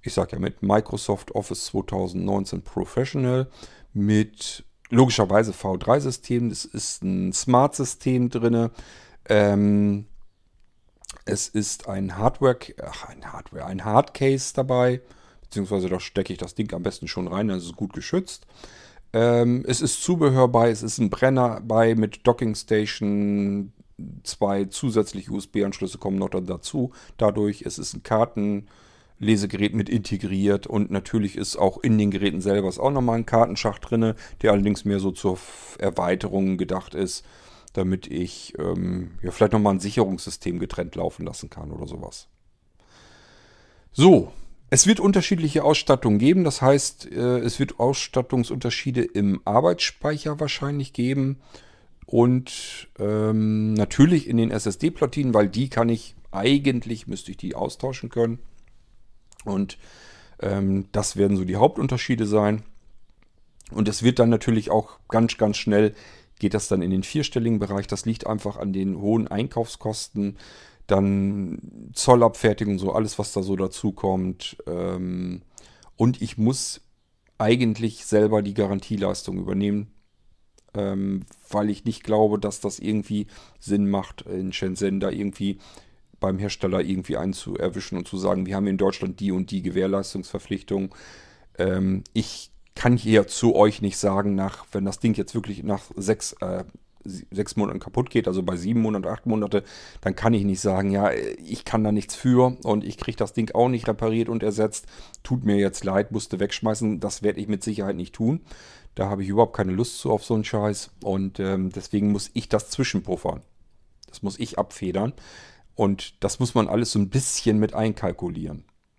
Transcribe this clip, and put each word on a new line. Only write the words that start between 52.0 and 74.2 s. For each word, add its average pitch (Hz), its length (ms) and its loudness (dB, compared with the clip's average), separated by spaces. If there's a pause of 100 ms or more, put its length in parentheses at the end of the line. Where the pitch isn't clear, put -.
und, - 840 0 (100)
ähm, 107 760 2
natürlich 143 520 6
in - 80 0
den 113 160 4
S-S-D-Platinen, 127 840 -2
weil 104 140 6
die 120 220 -2
kann 117 180 2
ich, 117 280 -2 (160)
eigentlich 135 760 0
müsste - 240 -10
ich 95 60 -12
die - 180 -8
austauschen - 540 -6
können 117 300 0 (1080)
und, 98 320 -4 (640)
ähm, 98 500 0
das - 240 -2
werden 101 220 4
so 92 80 0
die 90 100 -2
Hauptunterschiede 120 680 2
sein. 104 380 2 (1080)
Und 104 160 0
es 107 160 -4
wird 123 160 4
dann 117 100 8
natürlich 113 400 2
auch - 380 0
ganz, 113 300 2
ganz 104 200 0
schnell, 104 360 4 (460)
geht 98 140 0
das 104 140 -2
dann 95 140 0
in 87 100 -2
den 95 120 0
vierstelligen 117 560 -2
Bereich. 98 280 -4
Das - 180 -6
liegt 113 220 -4
einfach 104 300 -6
an 98 160 -4
den 95 260 -2
hohen 107 280 2
Einkaufskosten, 110 1080 -4 (480)
dann 98 1080 0
Zollabfertigung, 110 840 4
so 95 140 -2
alles, 110 260 -2
was 101 140 -6
da 98 80 -2
so 95 160 -4
dazukommt. 95 1000 -4 (120)